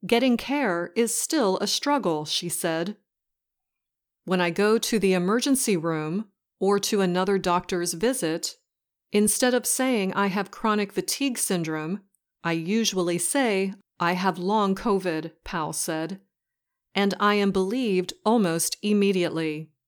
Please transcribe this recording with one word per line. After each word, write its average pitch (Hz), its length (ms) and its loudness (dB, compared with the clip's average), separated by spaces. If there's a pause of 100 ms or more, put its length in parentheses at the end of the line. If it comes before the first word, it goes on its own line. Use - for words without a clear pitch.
"Getting 240 300 4
care 208 580 -2
is 233 200 0
still 208 440 0
a 208 80 -2
struggle," 185 580 0
she 175 240 -4
said. 170 480 -2 (1300)
"When 180 140 0
I 175 120 0
go 208 260 2
to 226 220 0
the 190 140 4
emergency 220 640 2
room 160 560 -4 (280)
or 202 200 2
to 196 220 0
another 185 380 2
doctor's 180 540 -2
visit, 170 640 -2 (540)
instead 214 440 2
of 247 100 0
saying 226 480 0
I 202 140 2
have 196 240 -4
chronic 208 420 -2
fatigue 233 460 -2
syndrome, 160 640 -2 (400)
I 165 80 -2
usually 180 680 0
say 196 560 0 (260)
I 175 140 2
have 180 240 0
long 190 380 2
covid," 180 580 -2 (100)
Powell 160 300 -6
said, 160 480 -6 (720)
"and 196 260 2
I 208 160 4
am 202 160 2
believed 196 640 0 (100)
almost 180 580 2
immediately." 175 920 0 (140)